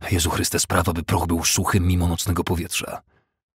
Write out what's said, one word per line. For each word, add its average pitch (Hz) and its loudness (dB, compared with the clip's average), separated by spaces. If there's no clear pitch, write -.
Jezu 85 2
Chryste, - -2
sprawa, - 0
by 82 -2
proch 85 0
był 82 -2
suchy - 2
mimo 90 2
nocnego 87 0
powietrza. - -4